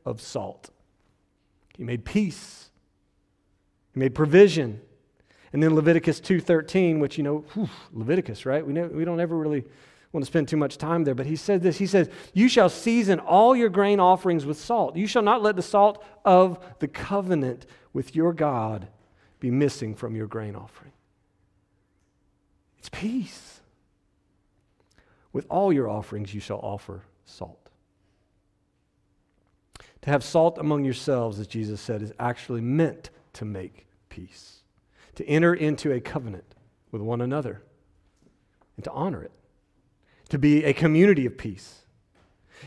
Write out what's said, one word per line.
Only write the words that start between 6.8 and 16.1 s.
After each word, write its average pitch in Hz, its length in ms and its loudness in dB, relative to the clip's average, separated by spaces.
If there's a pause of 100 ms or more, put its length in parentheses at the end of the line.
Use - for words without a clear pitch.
which, 143 180 -4
you 151 60 -2
know, 147 160 -2 (140)
whew, 220 160 -4 (220)
Leviticus, 120 540 -4
right? 143 200 -2
We 139 80 -6
know, 170 140 -4
we 160 180 -4
don't 170 140 0
ever 170 180 -2
really 151 280 -2 (480)
want 143 100 -2
to 131 80 -8
spend 151 160 2
too 156 100 -2
much 143 200 -2
time 165 260 -2
there, 139 100 0
but 135 120 -4
he 156 100 -4
said 185 260 0
this. 175 160 0
He 196 80 -2
says, 185 240 2 (240)
"You 220 140 4
shall 208 220 6
season 214 500 0
all 208 340 6
your 233 160 2
grain 202 300 2
offerings 180 460 4
with 151 120 -6
salt. 196 380 -2
You 190 100 -2
shall 220 160 0
not 214 220 2
let 208 140 2
the 175 40 -4
salt 208 400 2 (220)